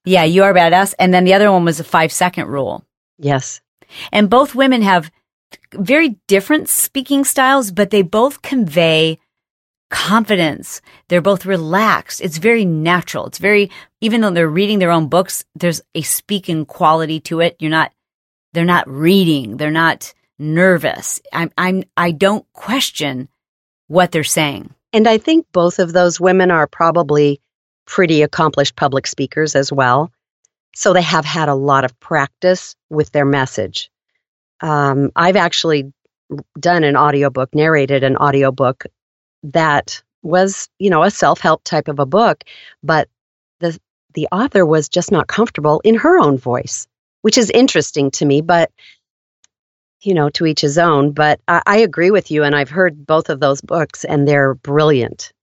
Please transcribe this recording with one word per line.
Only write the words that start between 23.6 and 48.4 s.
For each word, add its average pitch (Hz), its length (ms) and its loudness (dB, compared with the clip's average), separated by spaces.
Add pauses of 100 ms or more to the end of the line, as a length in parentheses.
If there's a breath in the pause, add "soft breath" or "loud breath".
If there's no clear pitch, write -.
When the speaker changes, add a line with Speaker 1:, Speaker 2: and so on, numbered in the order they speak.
Speaker 1:
what 175 240 2
they're 160 120 -2
saying. 143 500 -4 (180)
Speaker 2:
And 220 160 4
I 220 100 4
think 320 340 0
both 175 260 0
of 170 140 0
those 175 280 2
women 185 300 4
are 160 160 2
probably 147 720 0 (460)
pretty 160 360 2
accomplished 147 540 0
public 135 300 -2
speakers 147 480 -4
as 139 180 -2
well. 139 380 0 (640)
So - 180 0
they 175 100 4
have 160 220 -2
had 151 240 -4
a 143 60 0
lot 135 300 0
of 127 160 -6
practice 175 720 -2 (160)
with 151 220 -2
their 143 120 0
message. 135 640 -4 (720)
Um, 143 540 0
I've 180 220 2
actually 160 560 -2 (640)
done 170 240 2
an 143 140 2
audiobook, 139 580 0
narrated 147 480 2
an 135 140 0
audiobook 135 680 0 (580)
that 151 600 -2 (200)
was, 185 460 -2 (100)
you 196 120 0
know, 160 120 2
a 190 80 2
self-help 160 540 0
type 151 240 -4
of 143 100 -8
a 143 80 -2
book, 190 360 0 (400 loud breath)
but 151 260 -2 (520)
the, 170 180 -6 (360)
the 151 180 -6
author 202 340 0
was 156 220 0
just - 240 -4
not 156 160 0
comfortable 151 560 -2
in 226 100 4
her 330 240 2
own 147 180 2
voice, - 500 -6 (360)
which 214 160 2
is 226 120 2
interesting 156 600 0
to - 160 -4
me, 143 140 2